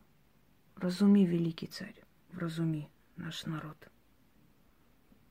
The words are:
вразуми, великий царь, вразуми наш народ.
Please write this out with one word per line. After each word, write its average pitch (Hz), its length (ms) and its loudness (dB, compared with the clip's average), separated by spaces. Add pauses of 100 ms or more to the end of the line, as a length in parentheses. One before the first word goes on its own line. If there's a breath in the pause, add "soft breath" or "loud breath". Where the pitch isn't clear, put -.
(760)
вразуми, 202 480 4
великий 170 420 0
царь, - 300 -14 (360)
вразуми 160 580 -4 (260)
наш 165 300 -10
народ. 151 300 -8 (1500)